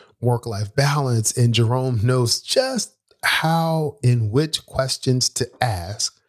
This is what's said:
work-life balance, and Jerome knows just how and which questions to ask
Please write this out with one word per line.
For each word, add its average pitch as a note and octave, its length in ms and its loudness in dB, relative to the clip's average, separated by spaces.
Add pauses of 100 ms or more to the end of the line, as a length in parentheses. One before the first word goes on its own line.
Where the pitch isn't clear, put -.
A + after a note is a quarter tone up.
(220)
work-life A#2 520 -4
balance, C#3 640 0
and A#2+ 160 4
Jerome A#2+ 500 0
knows B2 380 2
just C4 540 -2 (280)
how D#3+ 800 0
and A#2+ 280 4
which D3+ 340 0
questions B2+ 640 -2
to - 200 -6 (100)
ask G2+ 580 -4 (100)